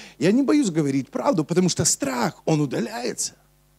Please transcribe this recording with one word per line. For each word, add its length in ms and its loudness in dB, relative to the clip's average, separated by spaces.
Я 140 2
не 100 4
боюсь 280 2
говорить 400 -2
правду, 340 0
потому 240 2
что 160 -2
страх, 600 -2
он 160 2
удаляется 720 -6